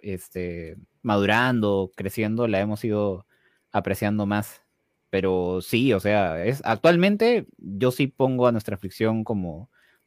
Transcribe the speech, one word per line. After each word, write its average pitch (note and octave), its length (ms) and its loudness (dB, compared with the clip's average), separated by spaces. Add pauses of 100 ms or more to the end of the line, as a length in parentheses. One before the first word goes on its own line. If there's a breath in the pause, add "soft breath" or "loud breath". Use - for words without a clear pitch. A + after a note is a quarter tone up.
este, F2+ 760 -10 (240)
madurando, G#2 960 2
creciendo, A2 520 -2
la G2 140 0
hemos G#2 240 -4
ido G#2 400 -2 (460)
apreciando G#2 540 -2
más. G#2 360 -4 (480)
Pero F#2 520 0
sí, A#2+ 300 2
o G2 80 2
sea, F#2+ 460 0
es, C3+ 180 -2
actualmente F#3 840 2 (100)
yo G2+ 340 -2
sí C3 160 0
pongo C3 400 2
a A#2+ 60 4
Nuestra G#2 220 -4
Aflicción A2 500 -2
como, F#2 440 -6 (380)